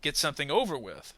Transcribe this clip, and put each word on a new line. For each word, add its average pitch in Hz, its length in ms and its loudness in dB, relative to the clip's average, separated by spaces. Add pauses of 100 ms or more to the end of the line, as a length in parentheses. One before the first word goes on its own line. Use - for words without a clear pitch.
Get 147 140 -2
something 143 340 0
over 185 280 4
with. 95 400 -10